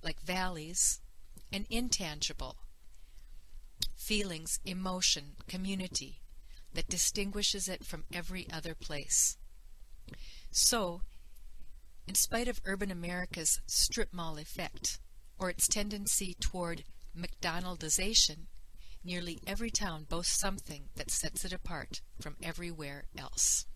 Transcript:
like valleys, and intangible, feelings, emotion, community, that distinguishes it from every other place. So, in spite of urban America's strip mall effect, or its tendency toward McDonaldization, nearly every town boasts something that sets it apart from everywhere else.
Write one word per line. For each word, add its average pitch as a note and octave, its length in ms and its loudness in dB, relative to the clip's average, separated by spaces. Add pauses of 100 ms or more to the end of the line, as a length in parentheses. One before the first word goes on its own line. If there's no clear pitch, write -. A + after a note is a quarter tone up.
like - 200 -4
valleys, F3+ 760 2 (520)
and G3 160 0
intangible, D#3+ 880 0 (1400)
feelings, F#3 680 0
emotion, F#3 720 2 (140)
community, F#3 720 -2 (520)
that - 160 2
distinguishes G3+ 800 2
it - 160 -4
from D#3 200 -4 (100)
every F3 360 -2
other E3 240 -4
place. - 600 2 (1160)
So, F#3 500 6 (1040)
in G3 80 -4
spite A#3 340 4
of B3 160 2
urban G3 280 0
America's F3 760 0
strip - 480 4
mall E3 240 -2
effect, - 600 -4 (380)
or F#3 140 2
its - 160 4
tendency G3+ 720 2
toward E3+ 440 2 (300)
McDonaldization, F3 1300 4 (580)
nearly F3 420 -2
every G#3+ 240 0
town E3 380 0
boasts - 320 2
something F3 440 -2 (100)
that - 160 -4
sets - 340 2
it F3 80 0
apart - 480 -4 (200)
from D3 200 -6
everywhere D#3+ 640 -6 (140)
else. - 580 4